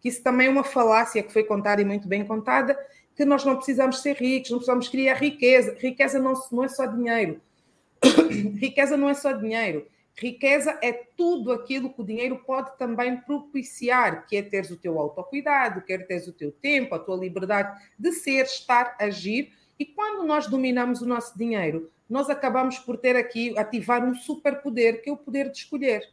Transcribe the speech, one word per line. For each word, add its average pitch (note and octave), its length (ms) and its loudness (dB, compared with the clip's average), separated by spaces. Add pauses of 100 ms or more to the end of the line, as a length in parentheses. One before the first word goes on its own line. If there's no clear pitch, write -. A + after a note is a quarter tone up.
que B3 80 -4
isso A#3+ 140 -8
também B3+ 240 4
é C4+ 40 4
uma C4+ 140 2
falácia A3+ 580 2
que G#3 100 -12
foi G#3+ 120 4
contada G#3 380 2
e - 20 4
muito G3+ 240 -2
bem G3+ 160 0
contada, B3 520 0 (380)
que D4 100 2
nós C#4 200 4
não C4 120 4
precisamos C4 440 0
ser C#4+ 160 0
ricos, B3+ 340 0
não A#3+ 80 -2
precisamos B3 300 0
criar C4 260 2
riqueza. C4 640 4
Riqueza C4+ 400 0
não, C4 140 2 (180)
não A#3+ 140 -2
é C4 40 -4
só C4 180 -4
dinheiro. A#3 540 -2 (600)
<coughs> G#3 560 4
Riqueza C#4 380 2
não C#4 140 2
é C#4+ 40 2
só C#4 180 -2
dinheiro. A3 540 -2 (300)
Riqueza C#4 680 2
é A#3+ 100 0 (240)
tudo D#4 360 0
aquilo C4 400 -4
que - 80 -14
o G#3+ 40 -6
dinheiro A#3+ 420 -4
pode C4 320 -4
também B3 400 -2
propiciar, B3 1080 -2
que G#3 100 -4
é G3+ 60 0
teres G3 280 -4
o F3 60 -12
teu E3 220 -4
autocuidado, G#3+ 840 -2
que F#3+ 100 -8
é F#3 60 -4
teres F3+ 280 -8
o F3 60 -14
teu D3 180 -8
tempo, C#4 440 0
a E3 40 -4
tua F#3 180 -6
liberdade F#3 600 -2 (200)
de E4 140 0
ser, C4+ 320 0
estar, B3 540 0
agir. G#3 540 -4 (260)
E D4 80 -6
quando G#4 400 -4
nós D4+ 200 0
dominamos B3 540 0
o A#3+ 60 -6
nosso A#3 320 -4
dinheiro, F#3 520 -2 (160)
nós C4+ 220 -2
acabamos C4 500 0
por A#3 200 -8
ter B3+ 180 4
aqui, A#3 420 -2
ativar A3 460 0
um B3 100 0
superpoder, B3 880 0
que - 80 -10
é C#4+ 40 -4
o C#4+ 40 -4
poder C4+ 340 -4
de C#4 60 -14
escolher. B3 460 -2 (100)